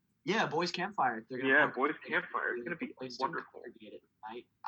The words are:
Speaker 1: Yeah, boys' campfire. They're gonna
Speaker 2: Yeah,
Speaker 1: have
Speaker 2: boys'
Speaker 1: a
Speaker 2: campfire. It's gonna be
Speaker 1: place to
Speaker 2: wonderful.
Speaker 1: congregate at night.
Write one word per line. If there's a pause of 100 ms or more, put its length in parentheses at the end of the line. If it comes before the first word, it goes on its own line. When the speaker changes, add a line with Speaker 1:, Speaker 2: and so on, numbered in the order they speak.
(240)
Speaker 1:
Yeah,
boys'
campfire.
They're
gonna
Speaker 2:
Yeah,
Speaker 1:
have
Speaker 2:
boys' (100)
Speaker 1:
a
Speaker 2:
campfire.
It's
gonna
be
Speaker 1:
place
to
Speaker 2:
wonderful.
Speaker 1:
congregate
at
night. (240)